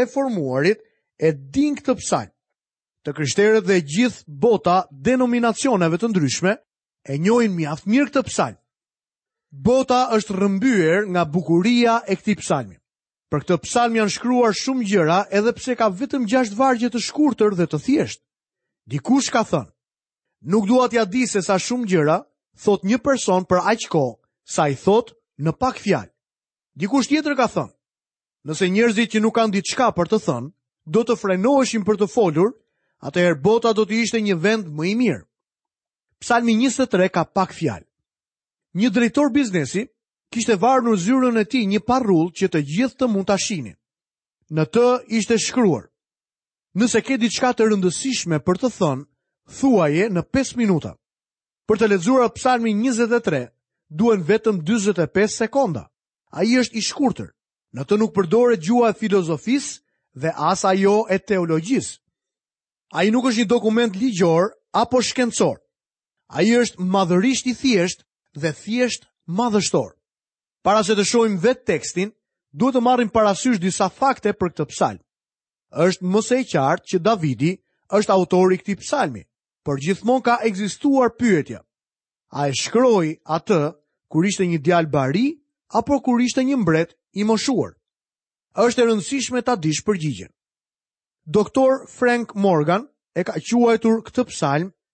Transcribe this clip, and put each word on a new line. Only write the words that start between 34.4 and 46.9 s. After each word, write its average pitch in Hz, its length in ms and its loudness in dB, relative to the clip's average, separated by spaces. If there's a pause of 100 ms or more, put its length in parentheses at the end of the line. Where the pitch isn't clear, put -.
vend 208 260 0
më 151 220 -8
i 208 60 -2
mirë." 220 320 -2 (920)
Psalmi 233 340 0
njëzet 247 340 0
e - 20 -20
tre 185 180 2
ka 170 160 -2
pak - 280 -4
fjalë. 110 340 -8 (880)
Një 220 160 0
drejtor 247 400 2
biznesi 196 580 -2 (420)
kishte 226 260 0
varur 240 340 2
në 220 60 4
zyrën 240 440 2
e 208 40 0
tij 240 220 -2
një 202 140 0
parrull 202 520 2
që 190 160 -2
të 160 140 0 (100)
gjithë 233 260 -2
të 254 100 0
mund 190 180 -2
ta 202 120 2
shihnin. 147 380 -8 (760)
Në 156 140 0 (100)
të 240 120 4 (220)
ishte 226 300 0
shkruar: 180 500 0 (880)
"Nëse 220 260 2